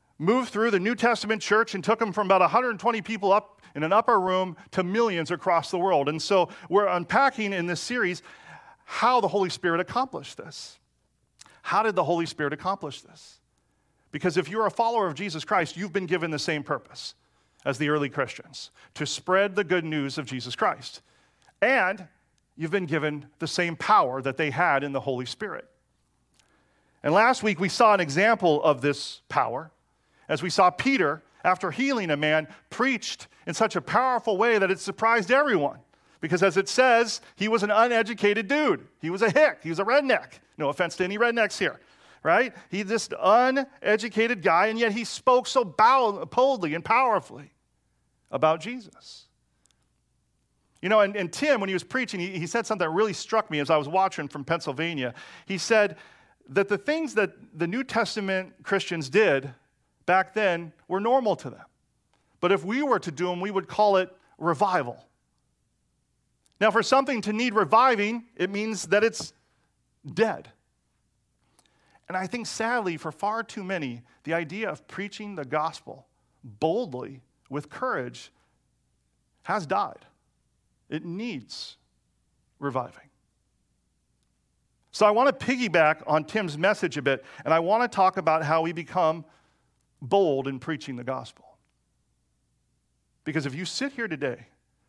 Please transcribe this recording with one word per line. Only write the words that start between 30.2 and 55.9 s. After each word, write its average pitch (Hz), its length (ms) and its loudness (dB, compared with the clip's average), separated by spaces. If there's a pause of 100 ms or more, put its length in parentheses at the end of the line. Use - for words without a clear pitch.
as 151 140 0
we 180 80 -2
saw 180 180 8
Peter, 180 540 0 (200)
after 180 280 0
healing 226 400 -2
a 147 40 2
man, 151 320 0 (220)
preached - 580 -4 (200)
in 175 80 -4
such 220 200 0
a 165 60 -2
powerful 226 560 0
way 226 220 4
that 190 100 2
it 190 100 -2
surprised 220 520 0
everyone. 247 480 2 (420)
Because 170 220 0
as 185 140 4
it 196 120 0
says, 240 500 4 (160)
he 202 120 -4
was 220 160 0
an 208 80 0
uneducated 220 760 2
dude. 277 380 0 (160)
He 156 80 -4
was 190 140 -2
a 226 80 4
hick. 294 320 4
He 156 60 -6
was 165 100 -4
a 196 60 0
redneck. 262 480 2 (260)
No 147 100 0
offense 165 280 -2
to 180 60 0
any 196 140 -4
rednecks 233 400 2
here, 170 220 -2 (420)
right? 202 320 2 (160)
He's 196 160 -4
this 220 240 -2 (100)
uneducated 226 1200 2
guy, 180 240 4
and 220 100 -2
yet 233 140 0
he 226 120 -4
spoke - 440 2
so 247 180 2
bow-, 214 600 4
boldly 208 500 0
and 165 100 -6
powerfully 208 680 0 (800)
about 160 280 2
Jesus. 220 680 -16 (1500)
You 175 80 -2
know, 214 100 6
and, 202 160 4
and 180 160 -4
Tim, 277 300 0
when 190 80 -4
he 196 40 -2
was 175 120 -2
preaching, 233 340 -6
he, 185 180 -6
he 165 100 -6
said 233 180 -2
something 190 200 -2
that 156 40 0
really 196 240 0
struck - 360 -2
me 151 100 -2
as 143 100 -2
I 160 80 6
was 143 100 0
watching 175 400 -2
from 143 160 -12
Pennsylvania. 143 720 -4 (320)
He 190 120 -6
said 208 380 2 (540)